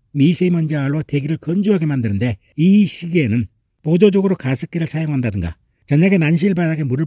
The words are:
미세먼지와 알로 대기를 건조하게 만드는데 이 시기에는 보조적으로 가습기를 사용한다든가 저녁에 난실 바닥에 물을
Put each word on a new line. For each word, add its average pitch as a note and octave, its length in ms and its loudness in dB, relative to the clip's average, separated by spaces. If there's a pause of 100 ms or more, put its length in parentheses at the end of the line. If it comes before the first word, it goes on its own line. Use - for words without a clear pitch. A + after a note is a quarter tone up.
(120)
미세먼지와 D#3 720 0
알로 C#3+ 180 -2
대기를 C#3+ 340 -4
건조하게 F3+ 500 0
만드는데 A#2 520 -2 (180)
이 F#3+ 300 4
시기에는 C#3 600 -2 (360)
보조적으로 F#3+ 520 2
가습기를 E3 520 -4
사용한다든가 A#2+ 680 -4 (300)
저녁에 F3+ 320 4
난실 E3 360 2
바닥에 D#3+ 280 -2
물을 C#3 240 -2